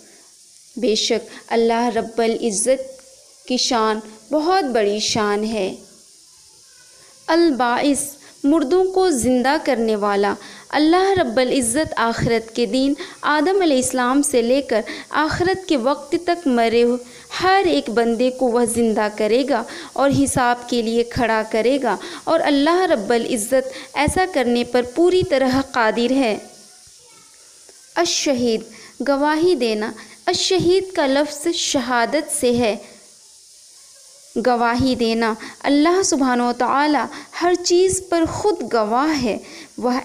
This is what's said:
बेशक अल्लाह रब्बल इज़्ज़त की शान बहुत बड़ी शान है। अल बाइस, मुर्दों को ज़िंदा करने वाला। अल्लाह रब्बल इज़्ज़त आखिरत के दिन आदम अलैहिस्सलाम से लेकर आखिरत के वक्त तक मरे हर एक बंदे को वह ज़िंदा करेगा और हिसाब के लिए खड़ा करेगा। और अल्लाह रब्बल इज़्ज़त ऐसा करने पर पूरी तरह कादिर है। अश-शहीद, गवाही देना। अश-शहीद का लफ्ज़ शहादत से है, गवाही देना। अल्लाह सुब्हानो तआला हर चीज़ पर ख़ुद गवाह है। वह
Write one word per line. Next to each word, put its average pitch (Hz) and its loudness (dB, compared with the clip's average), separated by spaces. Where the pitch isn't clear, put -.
बेशक 220 0
अल्लाह 233 2
रब्बल 226 -2
इज़्ज़त 240 -2
की 254 -2
शान 220 0
बहुत 320 2
बड़ी 214 0
शान 214 0
है। 214 -4
अल 339 4
बाइस, 240 0
मुर्दों 320 4
को 370 2
ज़िंदा 254 2
करने 226 0
वाला। 202 0
अल्लाह 349 4
रब्बल 254 0
इज़्ज़त 269 -2
आखिरत 233 -2
के 240 0
दिन 262 0
आदम 311 2
अलैहिस्सलाम 262 2
से 254 0
लेकर 247 0
आखिरत 359 0
के 320 2
वक्त 277 -2
तक 339 -2
मरे 233 2
हर 381 2
एक 285 0
बंदे 233 2
को 254 0
वह 240 2
ज़िंदा 220 0
करेगा 247 0
और 277 2
हिसाब 247 0
के 240 0
लिए 226 0
खड़ा 220 0
करेगा। 233 0
और 320 2
अल्लाह 302 2
रब्बल 233 0
इज़्ज़त 262 -2
ऐसा 294 0
करने 240 0
पर 247 -2
पूरी 359 4
तरह 262 2
कादिर 233 2
है। 254 2
अश-शहीद, 254 0
गवाही 302 2
देना। 220 -2
अश-शहीद 370 0
का 294 0
लफ्ज़ 294 -2
शहादत 254 -2
से 247 0
है, 226 0
गवाही 240 0
देना। 226 0
अल्लाह 302 4
सुब्हानो 247 0
तआला 247 0
हर 349 2
चीज़ 359 2
पर 330 2
ख़ुद - -2
गवाह 240 0
है। 247 -2
वह 247 -2